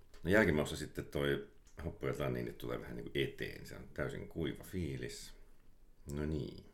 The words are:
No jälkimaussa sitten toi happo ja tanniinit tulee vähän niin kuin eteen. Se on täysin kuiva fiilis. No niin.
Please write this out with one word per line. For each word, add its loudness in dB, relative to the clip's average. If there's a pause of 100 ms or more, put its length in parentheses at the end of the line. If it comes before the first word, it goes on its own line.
(220)
No 2
jälkimaussa 8
sitten -6
toi 2 (280)
happo -4
ja 2
tanniinit -2
tulee -2
vähän -8
niin -6
kuin 4
eteen. -6
Se -10
on -12
täysin -2
kuiva -2
fiilis. -4 (840)
No 0
niin. -2